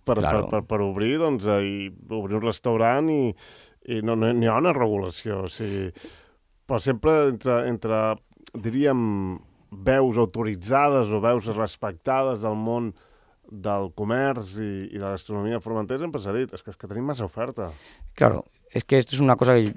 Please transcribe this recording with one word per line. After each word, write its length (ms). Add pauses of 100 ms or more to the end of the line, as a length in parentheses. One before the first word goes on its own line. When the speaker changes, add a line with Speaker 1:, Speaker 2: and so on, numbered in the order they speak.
Speaker 1:
per, 160
Speaker 2:
Claro. 300
Speaker 1:
per, 120
per, 60
per 160
obrir, 360
doncs, 280
eh, 160
i 500
obrir 260
un 40
restaurant 680
i, 200 (560)
i 160
no, 140
no, 160
no 120
hi 60
ha 80
una 140
regulació, 720
o 40
sigui, 440 (760)
però 140
sempre 480
entre, 400
entre, 480 (380)
diríem, 840 (320)
veus 480
autoritzades 960
o 80
veus 320
respectades 880
del 160
món 340 (580)
del 380 (100)
comerç 640
i, 40 (280)
i 40
de 40
la 140
gastronomia 440
formentera 380
sempre 240
s'ha 120
dit, 200
«És 80
que, 80
és 80
que 80
tenim 200
massa 200
oferta.» 440 (440)
Speaker 2:
Claro, 300 (260)
es 140
que 140
esto 180
es 40
una 160
cosa 180
que 220